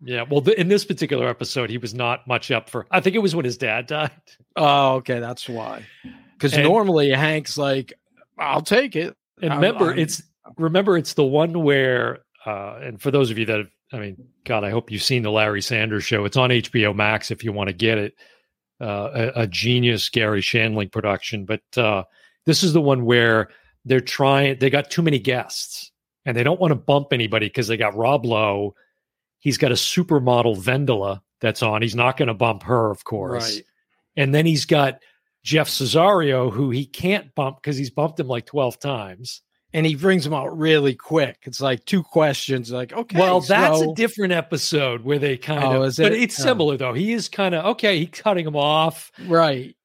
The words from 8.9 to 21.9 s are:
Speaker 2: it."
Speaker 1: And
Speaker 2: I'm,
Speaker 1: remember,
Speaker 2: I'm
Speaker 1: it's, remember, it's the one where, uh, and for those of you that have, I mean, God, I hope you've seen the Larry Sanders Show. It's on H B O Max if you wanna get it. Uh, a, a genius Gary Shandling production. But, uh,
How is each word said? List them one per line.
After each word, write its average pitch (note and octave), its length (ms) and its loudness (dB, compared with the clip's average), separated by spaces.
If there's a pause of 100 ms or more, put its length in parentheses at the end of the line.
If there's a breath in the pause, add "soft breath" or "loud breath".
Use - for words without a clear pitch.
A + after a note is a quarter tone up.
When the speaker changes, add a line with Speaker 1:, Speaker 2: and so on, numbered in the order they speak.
Speaker 2:
it." D#3+ 220 -4 (260)
Speaker 1:
And D#3+ 100 0
Speaker 2:
I'm, D3 80 0
Speaker 1:
remember, F3+ 300 2
Speaker 2:
I'm C3 80 -2
Speaker 1:
it's, D#3 240 -2 (340)
remember, F3+ 400 2
it's - 180 -4
the D3+ 100 4
one D#3+ 400 0
where, B2+ 560 2 (260)
uh, G#2 340 -10
and B2 220 -14
for C#3+ 80 0
those C3 220 2
of A2 60 -4
you A2 80 -2
that G#2+ 120 -2
have, G#2 120 -8 (220)
I B2+ 60 -10
mean, G2+ 180 -10 (280)
God, A2 180 -2
I G2+ 80 -4
hope A2 220 -4
you've G#2 100 -6
seen B2 220 0
the G#2+ 80 -2
Larry G#2+ 280 0
Sanders G#2+ 440 -2
Show. G#2+ 200 0
It's G2+ 120 -4
on B2+ 160 4
H A#2+ 180 0
B G#2+ 160 2
O G#2 80 2
Max G#2+ 380 -2
if - 100 -10
you A2 100 -4
wanna G2 200 -4
get A2 260 0
it. G#2 160 -6 (680 soft breath)
Uh, A2+ 560 -4
a, A#2 60 0
a A2 60 0
genius A#2+ 600 0
Gary G#2+ 320 0
Shandling A2 520 -2
production. G#2 540 -4
But, A2 160 -6 (140)
uh, G#2+ 280 0 (420 soft breath)